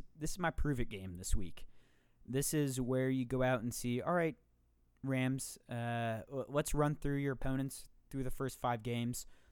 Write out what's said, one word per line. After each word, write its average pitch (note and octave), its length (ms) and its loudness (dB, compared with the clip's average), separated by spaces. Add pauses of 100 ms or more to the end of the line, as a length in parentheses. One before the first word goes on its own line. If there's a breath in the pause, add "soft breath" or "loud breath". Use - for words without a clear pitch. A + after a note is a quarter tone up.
(200)
this D3+ 120 -2
is - 80 -6
my E3+ 120 0
prove C#3+ 300 0
it A#2+ 80 0
game F#2+ 280 -10
this F2+ 160 -4
week. - 320 2 (600 soft breath)
This C#3 260 0
is C#3 280 2
where C3 280 2
you C3 140 2
go B2+ 180 0
out B2+ 200 4
and A#2 120 -2
see, B2 280 -2
all E3+ 120 0
right, E3+ 220 2 (680)
Rams, C3 540 0 (140)
uh, A#2 480 -2 (100)
l-, C3+ 200 -4
let's D3 260 2
run D3 200 4
through C#3+ 240 0
your C#3 120 2
opponents C3+ 540 0 (240)
through C3+ 160 -2
the B2+ 40 -2
first B2+ 300 -2
five A#2+ 240 0
games. A#2+ 420 -2 (260 soft breath)